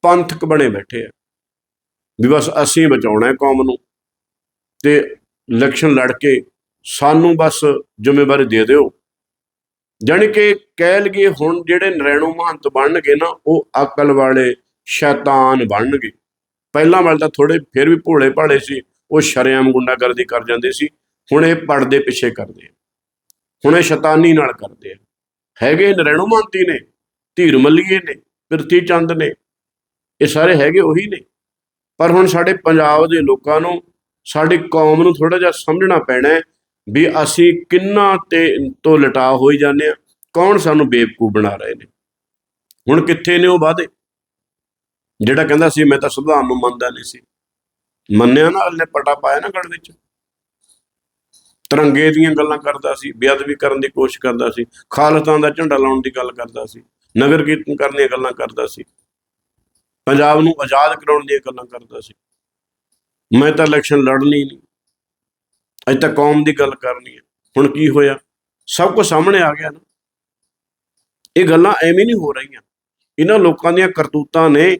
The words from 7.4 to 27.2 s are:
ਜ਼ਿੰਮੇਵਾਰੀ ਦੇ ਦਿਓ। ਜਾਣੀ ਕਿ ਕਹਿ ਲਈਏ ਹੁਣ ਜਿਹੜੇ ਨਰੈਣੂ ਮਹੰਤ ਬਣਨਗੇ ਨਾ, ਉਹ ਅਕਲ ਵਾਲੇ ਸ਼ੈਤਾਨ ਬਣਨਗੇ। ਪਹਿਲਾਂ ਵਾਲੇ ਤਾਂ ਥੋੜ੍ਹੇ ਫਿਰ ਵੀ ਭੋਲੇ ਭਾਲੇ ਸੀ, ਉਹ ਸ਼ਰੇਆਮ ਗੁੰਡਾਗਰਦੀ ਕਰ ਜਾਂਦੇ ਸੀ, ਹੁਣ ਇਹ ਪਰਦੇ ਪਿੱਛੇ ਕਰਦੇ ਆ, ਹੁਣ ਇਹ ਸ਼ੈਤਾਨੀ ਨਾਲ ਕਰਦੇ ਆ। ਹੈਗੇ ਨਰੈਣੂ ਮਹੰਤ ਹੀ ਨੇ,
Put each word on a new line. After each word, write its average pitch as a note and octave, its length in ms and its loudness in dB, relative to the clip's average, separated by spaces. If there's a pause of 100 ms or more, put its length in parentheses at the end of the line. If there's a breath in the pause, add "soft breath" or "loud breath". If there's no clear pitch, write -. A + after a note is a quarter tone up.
ਜ਼ਿੰਮੇਵਾਰੀ C#3 440 2
ਦੇ A2 200 0
ਦਿਓ। C3+ 260 2 (1120)
ਜਾਣੀ G#3 280 2
ਕਿ G#3 220 2 (220)
ਕਹਿ F3+ 240 2
ਲਈਏ G3 280 0
ਹੁਣ E3 360 -4
ਜਿਹੜੇ F3+ 260 0
ਨਰੈਣੂ D#3 440 -2
ਮਹੰਤ E3 340 -6
ਬਣਨਗੇ C#3+ 460 0
ਨਾ, E3 320 -4
ਉਹ D#3 240 0 (120)
ਅਕਲ D3 300 0
ਵਾਲੇ C3 420 2 (300)
ਸ਼ੈਤਾਨ C3+ 840 0
ਬਣਨਗੇ। A2+ 420 -4 (600)
ਪਹਿਲਾਂ E3+ 300 2
ਵਾਲੇ D#3+ 160 2
ਤਾਂ D#3 100 -2
ਥੋੜ੍ਹੇ D#3 300 0
ਫਿਰ C#3+ 300 -2
ਵੀ E3 80 4
ਭੋਲੇ D3 340 0
ਭਾਲੇ D3 280 0
ਸੀ, C3+ 240 -8 (280)
ਉਹ D#3 100 2
ਸ਼ਰੇਆਮ C3 520 0
ਗੁੰਡਾਗਰਦੀ B2+ 520 -2
ਕਰ A#2 200 -6
ਜਾਂਦੇ A#2+ 280 -4
ਸੀ, D3 140 -6 (460)
ਹੁਣ D#3 140 4
ਇਹ E3 100 2
ਪਰਦੇ C#3 420 0
ਪਿੱਛੇ B2+ 320 -4
ਕਰਦੇ G2+ 360 -16
ਆ, - 60 -20 (960)
ਹੁਣ D#3 100 4
ਇਹ F3 60 4
ਸ਼ੈਤਾਨੀ D#3+ 500 2
ਨਾਲ C#3+ 200 0
ਕਰਦੇ G2 400 -18
ਆ। G2+ 40 -20 (680)
ਹੈਗੇ E3+ 300 2
ਨਰੈਣੂ E3 340 0
ਮਹੰਤ G#3+ 300 -2
ਹੀ F#3 60 0 (100)
ਨੇ, C#3 60 -6 (580)